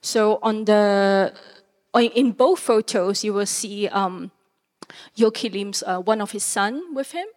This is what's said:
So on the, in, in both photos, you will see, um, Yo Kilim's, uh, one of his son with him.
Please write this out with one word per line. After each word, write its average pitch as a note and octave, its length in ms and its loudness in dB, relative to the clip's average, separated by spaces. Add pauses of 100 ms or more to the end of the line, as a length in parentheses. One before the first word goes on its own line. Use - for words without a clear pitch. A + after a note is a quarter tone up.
So G#3+ 400 2
on A3 220 -2
the, G3 680 4 (640)
in, A#3 160 4
in B3 220 2
both D#4+ 260 4
photos, G#3 640 0
you G#3+ 100 -4
will G3+ 140 -2
see, G3+ 420 -6
um, F#3 440 -4 (800)
Yo A3 160 4
Kilim's, G3+ 560 -6
uh, F#3 140 -2
one G#3+ 200 0
of G3+ 120 -6
his G3+ 100 -6
son C#4 520 -4
with C4+ 180 -6
him. F4 140 -8 (100)